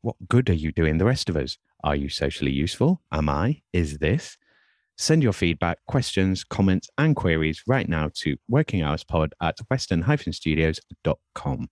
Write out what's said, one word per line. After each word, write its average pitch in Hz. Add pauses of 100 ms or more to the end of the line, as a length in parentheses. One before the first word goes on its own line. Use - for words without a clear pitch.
What 117 (120)
good 120
are 87
you 78
doing 80
the 92
rest 127
of 82
us? 65 (280)
Are 73
you 71
socially 69
useful? 123 (120)
Am 76
I? 87 (100)
Is 76
this? 82 (640)
Send 160
your 110
feedback, 85
questions, 95
comments, 95 (100)
and 151
queries 80
right 127
now 78
to 73 (120)
working 117
hours 76
pod 78
at 82 (100)
western 95
hyphen 135
studios 80 (240)
dot - (160)
com. -